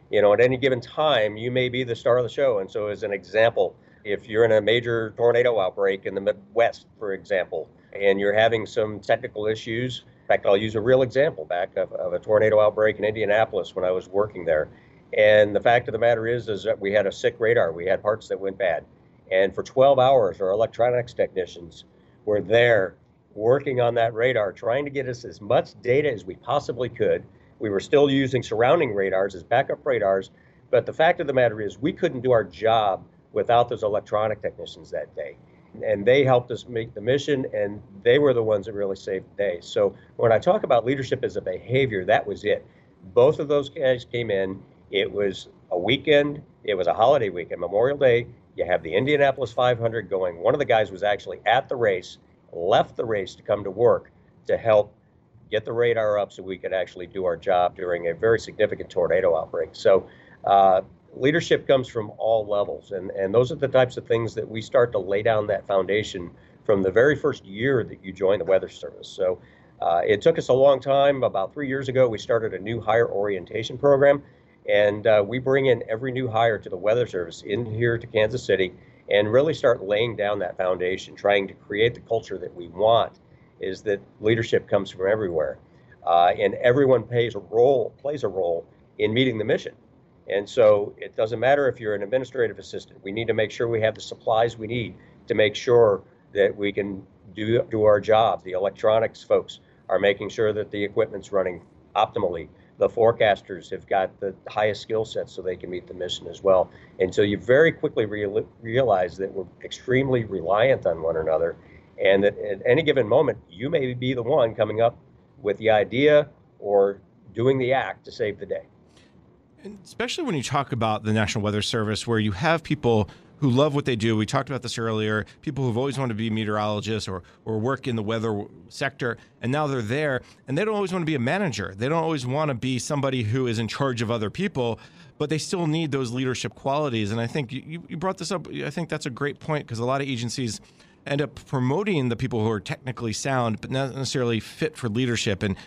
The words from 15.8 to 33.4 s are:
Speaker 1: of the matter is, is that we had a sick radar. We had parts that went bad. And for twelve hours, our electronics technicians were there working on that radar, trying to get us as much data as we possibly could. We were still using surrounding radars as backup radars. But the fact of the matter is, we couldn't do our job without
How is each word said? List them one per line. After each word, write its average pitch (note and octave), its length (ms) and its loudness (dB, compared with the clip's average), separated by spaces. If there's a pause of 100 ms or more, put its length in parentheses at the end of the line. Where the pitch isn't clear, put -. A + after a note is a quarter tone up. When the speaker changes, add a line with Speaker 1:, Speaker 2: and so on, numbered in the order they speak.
Speaker 1:
of G#2+ 60 -6
the A2 60 -4
matter A#2 280 2
is, A#2 220 -2
is F#2+ 160 -6
that A2 120 0
we F#3+ 140 -2
had G2+ 160 4
a - 60 -2
sick - 260 -2
radar. A2 320 2
We E2+ 140 -8
had F#2 160 0
parts G#2+ 260 -2
that G2 100 -4
went F#2+ 200 -6
bad. E2 260 0 (480)
And F#2+ 240 2
for G2 80 -6
twelve C3 360 4
hours, A2+ 420 4
our F#2+ 100 0
electronics A#2 640 0
technicians F2 720 -6 (400)
were G#2 160 0
there G#2+ 540 4 (400)
working B2+ 440 2
on A#2+ 160 2
that A2+ 180 2
radar, A2+ 380 0
trying A#2 320 -2
to C#3+ 80 -8
get C3 160 -6
us B2 160 -8
as F2+ 160 -14
much B2 420 -2
data C#3 300 2
as F#2 140 -8
we A2 100 -10
possibly B2+ 540 -4
could. F#2 340 0 (360)
We A2+ 100 -4
were F#2+ 100 0
still C#3+ 300 4
using C3 340 0
surrounding B2 500 2
radars G2 400 0
as F#2 100 -14
backup C#3 420 0
radars. G2 440 0 (420)
But A#2+ 140 2
the - 80 -8
fact E3+ 280 2
of D3 60 -4
the C#3 60 -4
matter A#2 280 2
is, G2 180 -8
we D#3+ 140 -2
couldn't D3 260 -4
do B2+ 120 0
our A2+ 120 4
job G#2 600 0 (280)
without A#2 340 2